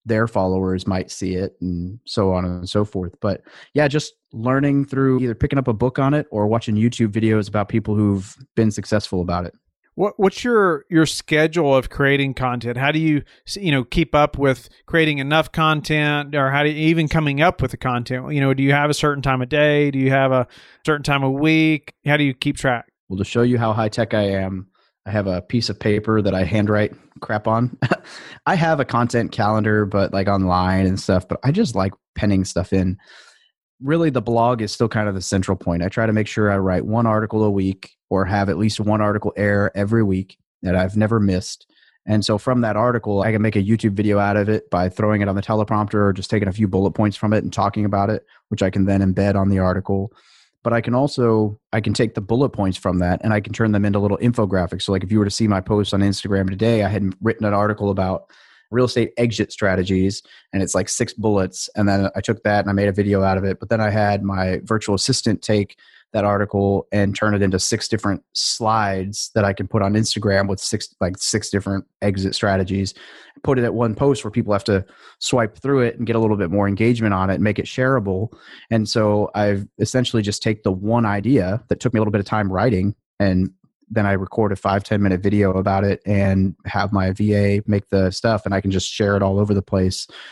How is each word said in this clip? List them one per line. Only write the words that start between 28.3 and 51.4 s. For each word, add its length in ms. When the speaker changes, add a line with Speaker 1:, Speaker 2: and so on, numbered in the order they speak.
Speaker 1:
I 80
have 260
a 60
content 460
calendar, 560
but, 260
like, 140
online 580
and 140
stuff, 280
but 160
I 80
just 220
like 200
penning 320
stuff 260
in. 280
Really, 300
the 100
blog 400
is 100
still 180
kind 200
of 60
the 60
central 360
point. 240
I 80
try 160
to 80
make 140
sure 240
I 60
write 280
one 220
article 360
a 60
week 440
or 140
have 240
at 100
least 220
one 220
article 340
air 400
every 260
week 360
that 140
I've 200
never 240
missed. 500
And 180
so 140
from 240
that 160
article, 440
I 120
can 80
make 160
a 40
YouTube 300
video 260
out 200
of 100
it 220
by 180
throwing 340
it 60
on 80
the 60
teleprompter 540
or 180
just 160
taking 180
a 60
few 160
bullet 220
points 260
from 160
it 100
and 80
talking 320
about 260
it, 160
which 160
I 60
can 160
then 160
embed 340
on 140
the 100
article. 540
But 80
I 80
can 160
also, 640